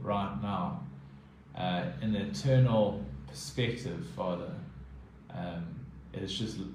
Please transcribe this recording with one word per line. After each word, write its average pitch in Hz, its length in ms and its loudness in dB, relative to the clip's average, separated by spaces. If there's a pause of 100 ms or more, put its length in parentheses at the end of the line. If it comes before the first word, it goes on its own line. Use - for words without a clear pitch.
right 101 400 2
now, 90 380 0 (760)
uh, 90 280 2 (180)
in 110 100 4
the 101 80 2
eternal 113 840 6 (220)
perspective, 139 800 -2 (100)
Father, 90 360 -2 (840)
um, 87 320 -4 (460)
it 95 100 -6
is - 160 -2
just - 200 -2 (160)